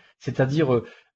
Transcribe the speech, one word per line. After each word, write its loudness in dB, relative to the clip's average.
c'est-à-dire, 0
euh, 0